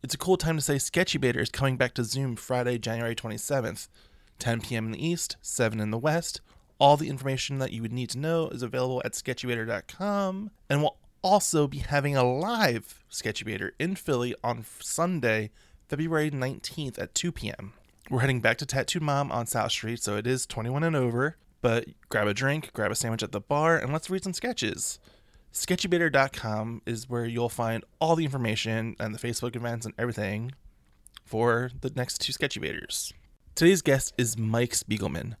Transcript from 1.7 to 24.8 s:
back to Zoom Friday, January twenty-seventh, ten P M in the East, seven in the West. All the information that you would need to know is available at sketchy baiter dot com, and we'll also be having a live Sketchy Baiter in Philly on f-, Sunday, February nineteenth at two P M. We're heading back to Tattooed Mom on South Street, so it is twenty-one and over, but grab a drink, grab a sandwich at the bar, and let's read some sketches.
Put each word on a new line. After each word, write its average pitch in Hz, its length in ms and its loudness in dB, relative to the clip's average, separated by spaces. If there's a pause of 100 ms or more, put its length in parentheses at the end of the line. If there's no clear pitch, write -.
back 123 160 2
to 123 100 0
Zoom 127 320 -2
Friday, 123 440 0
January 117 340 -2
twenty-seventh, 113 760 -4 (520)
ten 117 220 0
P 120 140 -6
M 110 120 -2
in 113 60 -4
the 156 140 -4
East, - 360 -4
seven 110 360 0
in 107 120 -2
the 113 80 -2
West. 156 420 -2 (380)
All 143 180 10
the 151 120 -2
information 135 500 -2
that 131 120 -2
you 113 120 -4
would 113 100 -2
need 123 160 -4
to 120 80 -6
know 160 300 0
is 123 160 -6
available 127 420 0
at - 80 -2
sketchy - 320 -6
baiter 117 220 -2
dot 107 200 -4
com, 202 600 -2 (220)
and 143 100 4
we'll - 160 2 (240)
also 180 460 6
be 135 100 -6
having 143 400 2
a 127 60 6
live 147 880 2
Sketchy - 360 -4
Baiter 101 320 -4
in 175 160 0
Philly 123 400 0 (100)
on 117 180 -2
f-, - 200 -18
Sunday, 123 720 0 (360)
February 151 440 0
nineteenth 135 680 -4
at - 160 -8
two 175 180 0
P - 280 -6
M. 98 140 -14 (360)
We're 127 100 2
heading 127 220 2
back 110 160 4
to 147 80 -6
Tattooed 139 380 -2
Mom 143 280 2
on 117 140 0
South 113 260 0
Street, 113 320 -4
so 104 140 -2
it 110 100 -2
is 127 180 0
twenty-one 123 380 -4
and 165 140 2
over, 127 400 2 (240)
but 117 240 4 (240)
grab 104 180 4
a 101 60 2
drink, 139 400 0
grab 104 180 0
a 113 40 -2
sandwich 113 280 -2
at - 80 -6
the 101 80 -4
bar, 156 380 2
and 135 160 -2
let's - 160 -6
read 185 160 -2
some 185 80 -4
sketches. - 680 -4 (540)